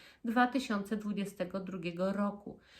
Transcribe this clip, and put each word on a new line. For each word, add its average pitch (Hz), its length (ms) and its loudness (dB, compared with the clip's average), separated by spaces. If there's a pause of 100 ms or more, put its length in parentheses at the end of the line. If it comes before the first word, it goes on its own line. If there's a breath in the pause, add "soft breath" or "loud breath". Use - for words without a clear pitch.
(260 loud breath)
dwa 247 220 6
tysiące 220 500 0
dwudziestego 190 600 -2
drugiego 185 540 -2
roku 202 460 -2 (200 loud breath)